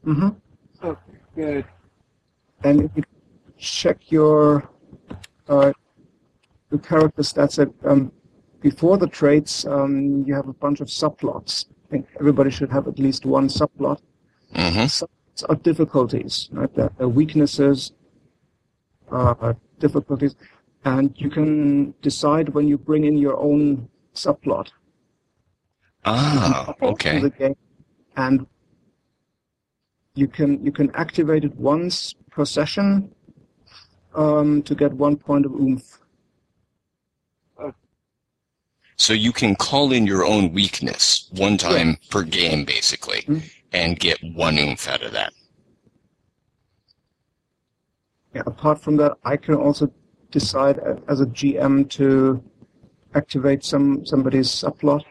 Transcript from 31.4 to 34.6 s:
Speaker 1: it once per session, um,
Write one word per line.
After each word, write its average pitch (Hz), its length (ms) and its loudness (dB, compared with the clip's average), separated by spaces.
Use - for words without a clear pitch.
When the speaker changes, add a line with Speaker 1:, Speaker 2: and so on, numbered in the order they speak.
Speaker 1:
it 143 120 -4
once 156 580 -2
per 147 160 -2
session, 196 680 0
um, 147 480 2